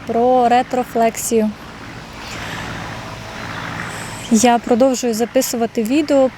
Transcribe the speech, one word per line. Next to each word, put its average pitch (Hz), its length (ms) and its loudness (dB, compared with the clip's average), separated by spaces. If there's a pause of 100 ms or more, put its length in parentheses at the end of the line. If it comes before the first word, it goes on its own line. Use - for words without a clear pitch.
про 240 420 4
ретрофлексію. 233 1040 2 (2750)
Я 240 280 6
продовжую 240 560 2
записувати 233 680 0
відео 269 560 2